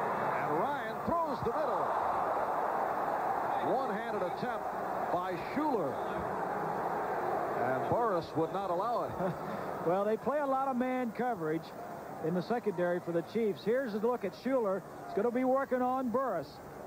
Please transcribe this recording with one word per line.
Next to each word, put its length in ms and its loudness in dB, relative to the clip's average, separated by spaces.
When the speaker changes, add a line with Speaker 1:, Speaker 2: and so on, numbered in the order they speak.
Speaker 1:
And 240 0
Ryan 360 0
throws 380 2
the 80 2
middle. 340 2
One-handed 460 0
attempt 440 -2
by 240 0
Schuler. 400 2
And 260 2
Burris 380 2
would 160 2
not 160 -2
allow 360 0
it. 60 -4
Speaker 2:
<laughs> 220 -2
Well, 160 4
they 140 2
play 220 0
a 60 0
lot 220 2
of 80 0
man 420 0
coverage 460 0
in 60 2
the 80 2
secondary 580 0
for 140 -4
the 80 2
Chiefs. 300 0
Here's 300 2
a 40 0
look 280 0
at 80 -4
Schuler. 400 2
He's 100 -10
gonna 160 2
be 140 2
working 360 4
on 280 2
Burris. 500 0